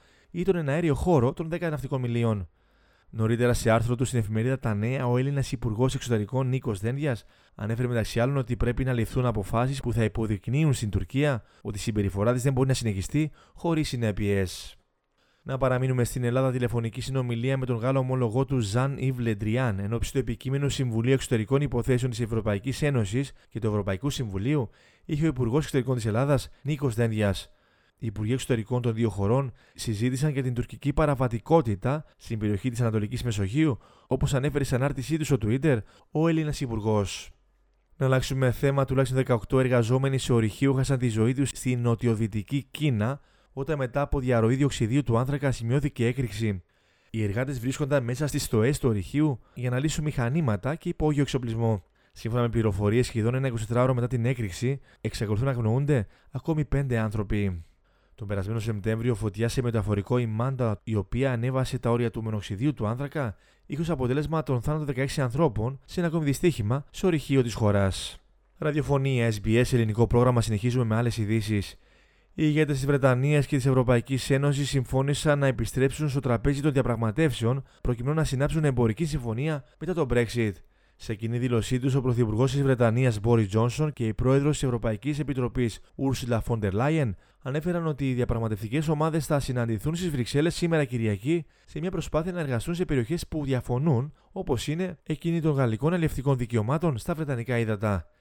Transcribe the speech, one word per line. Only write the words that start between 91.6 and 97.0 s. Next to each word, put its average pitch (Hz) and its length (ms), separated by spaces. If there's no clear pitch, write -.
σε - 160
μια 175 100
προσπάθεια 165 420
να 175 80
εργαστούν 139 340
σε 175 100
περιοχές 147 440
που 156 160
διαφωνούν, 131 680
όπως 151 340
είναι 170 360
εκείνη 165 380
των 156 120
γαλλικών 135 400
αλλιευτικών 143 440
δικαιωμάτων 120 640
στα 175 160